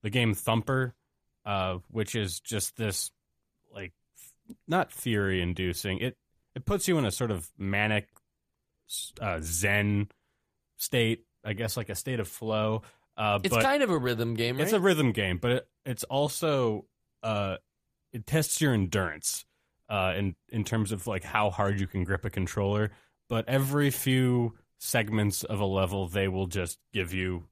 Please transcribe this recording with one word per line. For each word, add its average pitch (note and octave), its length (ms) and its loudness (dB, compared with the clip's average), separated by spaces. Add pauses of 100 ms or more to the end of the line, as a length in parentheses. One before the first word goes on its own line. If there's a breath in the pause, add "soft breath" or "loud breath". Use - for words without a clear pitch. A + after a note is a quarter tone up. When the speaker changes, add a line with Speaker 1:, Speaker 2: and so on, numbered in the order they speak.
Speaker 1:
the A2 60 -4
game A2+ 240 4
Thumper, B2 600 0 (500)
uh, F#2+ 320 -2 (140)
which G#2+ 240 -4
is G2+ 260 -4
just - 380 -6
this, G#2+ 320 -4 (600)
like, F#2 220 -14 (260)
f-, - 380 -20 (100)
not E3 240 0
fury-inducing. F#2 1080 0
It, - 180 -4 (380)
it C3 100 -10
puts G3 240 0
you F3 80 4
in C#3+ 80 4
a G2+ 60 2
sort A#2 200 -2
of F2 160 -2 (120)
manic, G2+ 500 0 (800)
s-, - 320 -10
uh, F2+ 220 -2
zen G2+ 680 2 (680)
state, A#2 480 0 (200)
I G#2+ 80 -4
guess, G#2+ 240 -4
like, A#2 120 -6
a G#2 60 -6
state B2 260 -4
of F#2+ 80 -4
flow. A2 540 -2 (340 loud breath)
Uh, G#2 260 2
Speaker 2:
It's - 120 0
Speaker 1:
but A2+ 80 4
Speaker 2:
kind C#4 200 4
of A3+ 80 2
a E3 80 2
rhythm A#2+ 360 0
game, A#2+ 260 0
Speaker 1:
it's F3+ 120 2
a G#3+ 40 4
Speaker 2:
right? F3+ 80 2
Speaker 1:
rhythm D3+ 280 4
game, F#2+ 260 0
but A#2+ 120 0
it, B2+ 180 0 (160)
it's B2+ 200 -6
also, C3+ 840 0 (360)
uh, G#2 340 -2 (560)
it A#2 140 -10
tests - 340 0
your D3 120 4
endurance, F#2 720 0 (440)
uh, F#2+ 280 0
in, G2 180 0 (160)
in G#2+ 140 -2
terms A2 280 0
of, G2 140 -6
like, G2 180 -4
how G#2+ 260 0
hard G2+ 300 2
you F#2+ 60 0
can F#2 180 -2
grip F#2+ 200 -2
a G#2 60 -4
controller. G2+ 600 0 (380 soft breath)
But A2 200 -2
every C3+ 420 2
few B2+ 640 2 (240 soft breath)
segments G#2+ 680 0
of G#2 160 -4
a G#2 60 2
level, F#2+ 420 0
they G2 200 0
will F#2+ 180 -2
just F2+ 320 -4 (140)
give F2+ 200 -2
you F#2 400 -2